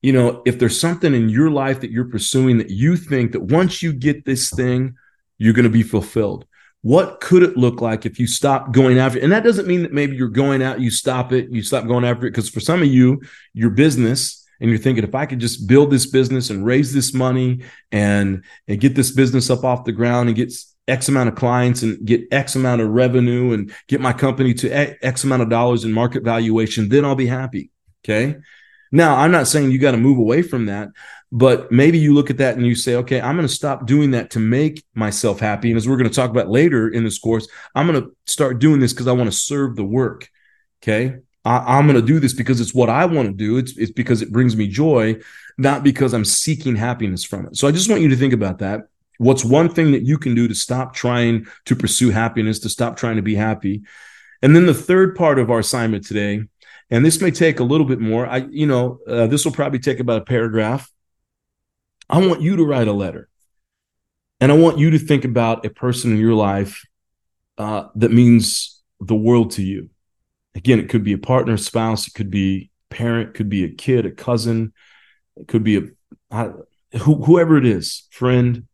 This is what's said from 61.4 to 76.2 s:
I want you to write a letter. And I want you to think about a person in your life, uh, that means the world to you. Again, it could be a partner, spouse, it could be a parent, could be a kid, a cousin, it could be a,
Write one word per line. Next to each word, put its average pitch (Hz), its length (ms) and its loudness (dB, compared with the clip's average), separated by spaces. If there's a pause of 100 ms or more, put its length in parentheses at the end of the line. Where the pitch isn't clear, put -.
I 185 160 2
want 180 160 0
you 180 140 0
to 170 100 2
write 127 220 0
a 104 60 0
letter. 98 340 -6 (1120)
And 131 120 6
I 147 40 6
want 165 240 6
you 156 120 4
to 156 80 4
think 151 260 0
about 113 400 -2
a 107 40 -6
person 123 440 -4
in 107 40 2
your 113 160 2
life, 98 500 -2 (760)
uh, 107 380 -6
that 110 160 0
means 117 720 4 (200)
the 104 140 -2
world 113 360 2
to 101 120 -6
you. 95 260 -8 (680)
Again, 113 240 2
it - 80 -8
could 110 160 -2
be 101 100 -2
a 92 40 -4
partner, 120 400 -2
spouse, 113 500 -4
it - 60 -20
could 98 180 -8
be 95 400 -2 (180)
a - 60 -18
parent, 117 380 -4
could 107 160 -6
be 98 160 -2
a 80 40 -6
kid, 120 360 -2
a - 60 -8
cousin, 113 600 -4 (640)
it - 140 -20
could 110 140 0
be 107 140 2
a, 92 40 -2 (500)